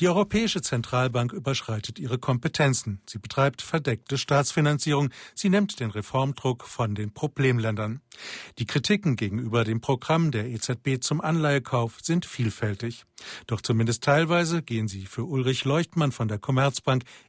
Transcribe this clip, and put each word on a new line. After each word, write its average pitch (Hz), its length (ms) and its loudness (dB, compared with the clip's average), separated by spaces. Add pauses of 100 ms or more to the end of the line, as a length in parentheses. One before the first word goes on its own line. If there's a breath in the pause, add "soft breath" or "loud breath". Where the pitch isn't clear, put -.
Die 180 80 4
Europäische 202 520 2
Zentralbank 123 680 0
überschreitet 117 680 -6
ihre 131 180 -4
Kompetenzen. 127 880 0
Sie - 120 -12
betreibt 135 440 0
verdeckte 139 560 -2
Staatsfinanzierung. 147 920 2 (260 loud breath)
Sie - 120 0
nimmt 196 320 2
den 113 100 -2
Reformdruck 131 760 -2
von 107 300 -2
den 104 180 -6
Problemländern. 113 880 0 (560 loud breath)
Die 120 80 -2
Kritiken 165 500 2
gegenüber 113 480 0
dem 110 160 0
Programm 156 520 2
der 113 160 -2
E 120 120 -6
Z - 240 -4
B 131 160 0
zum 151 220 0
Anleihekauf 143 800 0
sind 170 240 0
vielfältig. 117 800 -4 (420 loud breath)
Doch 110 140 -2
zumindest 113 420 2
teilweise 165 580 4
gehen 113 280 -2
sie 98 160 -10
für - 180 -6
Ulrich 131 400 0
Leuchtmann 151 480 2
von 117 160 -2
der 104 120 -2
Commerzbank 131 640 2 (260 loud breath)